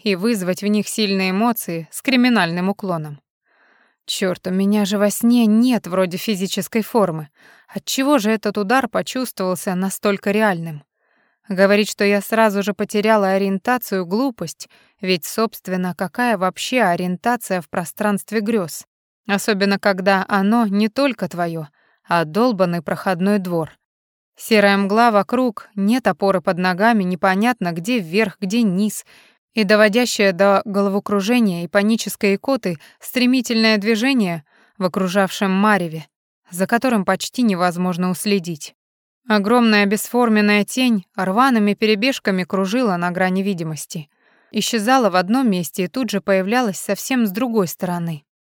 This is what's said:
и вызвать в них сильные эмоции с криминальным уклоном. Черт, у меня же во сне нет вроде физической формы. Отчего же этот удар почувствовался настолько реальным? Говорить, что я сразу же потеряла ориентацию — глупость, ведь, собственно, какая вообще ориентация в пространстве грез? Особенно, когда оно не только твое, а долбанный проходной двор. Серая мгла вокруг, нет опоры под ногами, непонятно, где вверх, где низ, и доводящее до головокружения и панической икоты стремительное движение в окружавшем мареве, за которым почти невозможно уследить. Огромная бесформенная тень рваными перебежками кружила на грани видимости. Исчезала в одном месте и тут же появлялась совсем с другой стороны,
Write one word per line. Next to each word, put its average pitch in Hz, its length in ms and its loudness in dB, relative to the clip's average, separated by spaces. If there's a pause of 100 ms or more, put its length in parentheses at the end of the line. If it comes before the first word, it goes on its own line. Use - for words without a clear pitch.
и 202 100 0
вызвать 185 480 -2
в 196 40 -2
них 208 200 0
сильные 196 440 -2
эмоции 190 600 -2
с - 120 -14
криминальным 202 680 2
уклоном. 165 520 -6 (840)
Черт, - 400 -4
у 180 40 -4
меня 196 340 2
же 196 140 0
во 202 120 2
сне 233 360 4
нет 226 400 4
вроде 185 300 -2
физической 196 680 -4
формы. 165 480 -2 (360)
Отчего 269 520 0
же 214 120 0
этот 214 280 -2
удар 240 280 0
почувствовался 185 880 -4
настолько 190 560 -2
реальным? 170 540 -2 (640)
Говорить, 196 420 2
что - 140 -2
я 202 180 2
сразу 220 400 2
же 202 100 -2
потеряла 208 580 0
ориентацию — 196 760 -2
глупость, 226 640 -4 (320)
ведь, 185 260 -2
собственно, 185 680 -4
какая 214 440 -2
вообще 190 440 -2
ориентация 180 760 -2
в - 80 -12
пространстве 208 720 -4
грез? 208 460 -4 (400)
Особенно, 202 520 0
когда 190 480 2
оно 214 400 2
не 208 220 0
только 254 400 -2
твое, 165 380 -6 (420)
а 170 160 2
долбанный 180 560 0
проходной 190 580 0
двор. 175 340 -4 (640)
Серая 202 420 4
мгла 214 320 2
вокруг, 233 640 0
нет 208 320 0
опоры 190 340 2
под 180 180 -2
ногами, 185 460 2
непонятно, 185 680 0
где 185 260 -2
вверх, 190 420 -2
где 220 220 -2
низ, 196 420 0 (480)
и 220 120 0
доводящее 214 680 4
до 196 320 4
головокружения 202 1000 0
и 175 40 -6
панической 202 680 0
икоты 190 420 -4 (220)
стремительное 240 760 0
движение 208 680 0 (340)
в 190 60 -2
окружавшем 190 680 0
мареве, 190 540 0 (440)
за 185 160 -4
которым 233 380 0
почти 190 380 -2
невозможно 180 680 0
уследить. 175 640 -4 (520)
Огромная 214 600 4
бесформенная 214 800 2
тень 233 420 0 (100)
рваными 202 560 2
перебежками 214 720 0
кружила 196 540 -2
на 175 120 -2
грани 185 320 0
видимости. 165 680 -8 (400)
Исчезала 226 580 0
в 180 80 0
одном 220 340 2
месте 180 340 -2
и 175 40 -2
тут 262 220 -4
же 196 100 -2
появлялась 202 560 0
совсем 233 500 -2
с 196 40 -2
другой 220 360 0
стороны, 170 580 -6 (180)